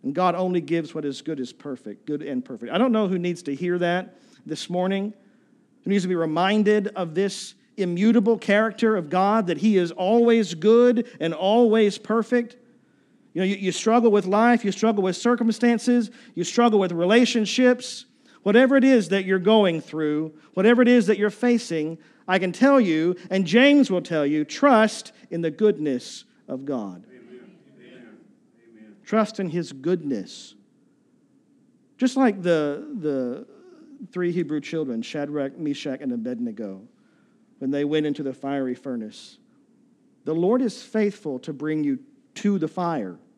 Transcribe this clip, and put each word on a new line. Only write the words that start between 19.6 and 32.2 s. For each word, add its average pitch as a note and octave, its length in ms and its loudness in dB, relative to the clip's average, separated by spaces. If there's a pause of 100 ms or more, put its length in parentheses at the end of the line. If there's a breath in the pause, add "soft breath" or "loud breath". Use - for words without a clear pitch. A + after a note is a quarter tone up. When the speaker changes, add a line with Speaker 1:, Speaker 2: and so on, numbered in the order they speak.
Speaker 1:
through, D3+ 520 -4 (200 soft breath)
whatever A3+ 280 4
it A#3+ 60 6
is A#3+ 200 6
that G3+ 100 2
you're G3+ 120 0
facing, E3+ 680 -2 (300 soft breath)
I F#3 120 2
can F3+ 120 -2
tell C4+ 280 4
you, F3 380 2 (120)
and F#3+ 160 0
James C4 460 6
will F3+ 100 0
tell D3+ 240 -2
you, D3+ 200 0
trust A3 680 2 (180 soft breath)
in E3+ 120 -6
the E3 100 -2
goodness D#3 760 -2 (220 soft breath)
of C3+ 180 -10
God. G2+ 440 -8
Speaker 2:
Amen. - 460 -20 (220)
Amen. - 400 -20 (540)
Amen. - 320 -20
Speaker 1:
Trust G#3+ 360 -2
in F#3 100 -4
his E3 220 -6
goodness. C#3 840 -6 (1400)
Just B3+ 200 -2
like G#3+ 240 0